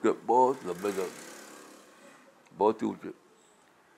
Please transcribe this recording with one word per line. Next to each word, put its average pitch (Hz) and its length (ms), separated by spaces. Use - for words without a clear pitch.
کے 107 80
بہت 127 300
لمبے 90 260
درخت، - 540
بہت 107 240
ہی 113 60
اونچے۔ 95 220